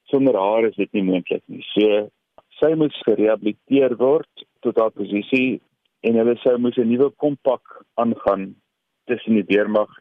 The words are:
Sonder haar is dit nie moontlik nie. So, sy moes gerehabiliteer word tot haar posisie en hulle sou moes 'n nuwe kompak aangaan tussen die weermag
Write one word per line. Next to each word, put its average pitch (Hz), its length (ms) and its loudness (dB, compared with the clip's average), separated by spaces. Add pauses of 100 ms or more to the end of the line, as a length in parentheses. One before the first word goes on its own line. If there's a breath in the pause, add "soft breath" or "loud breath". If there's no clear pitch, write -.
Sonder 135 320 2
haar 107 340 0
is - 60 -6
dit 101 180 -4
nie 101 100 -2
moontlik 92 420 -2
nie. - 200 -16 (120)
So, 104 320 2 (500)
sy 156 160 2
moes 151 280 -2
gerehabiliteer 107 920 0
word 135 480 -2 (160)
tot 113 160 -2
haar 110 140 2
posisie 104 680 -2 (400)
en 113 140 0
hulle 117 220 2
sou 123 200 2
moes 120 200 -2
'n 117 100 0
nuwe 127 300 2
kompak - 680 -4 (120)
aangaan 101 600 -2 (500)
tussen 113 280 -4
die 101 140 0
weermag 104 420 0 (120)